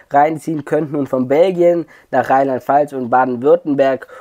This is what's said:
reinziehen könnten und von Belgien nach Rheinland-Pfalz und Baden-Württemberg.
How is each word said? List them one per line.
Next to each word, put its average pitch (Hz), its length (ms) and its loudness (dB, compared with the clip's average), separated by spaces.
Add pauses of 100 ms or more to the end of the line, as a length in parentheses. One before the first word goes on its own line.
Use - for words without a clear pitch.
(100)
reinziehen 151 560 -2
könnten 151 280 -4
und 143 140 -4
von 131 180 -2
Belgien 170 600 2 (240)
nach 127 180 -2
Rheinland-Pfalz 139 640 0
und 127 160 -8
Baden-Württemberg. 135 1000 0 (120)